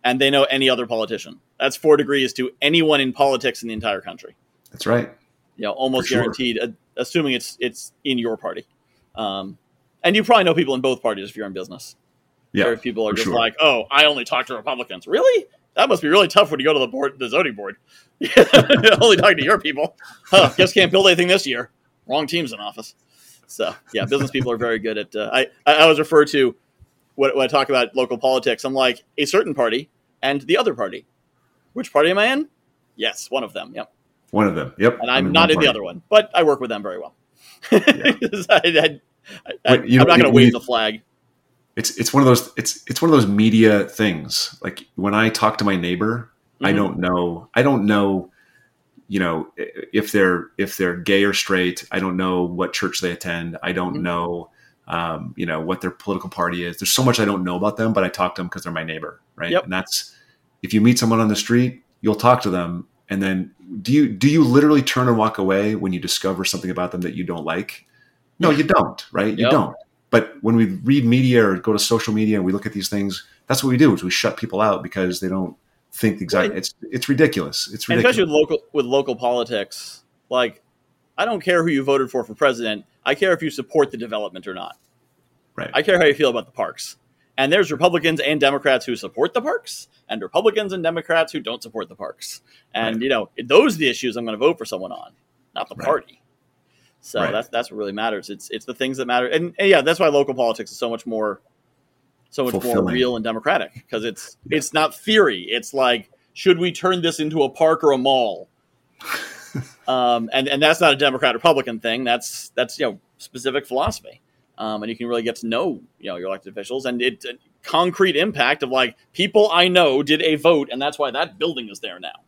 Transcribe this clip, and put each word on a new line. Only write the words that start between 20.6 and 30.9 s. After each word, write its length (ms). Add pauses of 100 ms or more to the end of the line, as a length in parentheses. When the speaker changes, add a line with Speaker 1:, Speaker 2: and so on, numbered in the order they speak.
Speaker 1:
can't 180
build 160
anything 220
this 180
year. 240 (360)
Wrong 200
team's 260
in 80
office. 340 (520)
So, 280 (180)
yeah, 120
business 260
people 220
are 40
very 220
good 200
at, 160
uh, 180
I, 80 (260)
I, 80
I 80
always 160
refer 280
to 280 (600)
when, 220
when 80
I 40
talk 200
about 260
local 240
politics, 460
I'm 100
like, 300 (140)
"A 80
certain 280
party 360 (320)
and 200
the 140
other 180
party." 300 (680)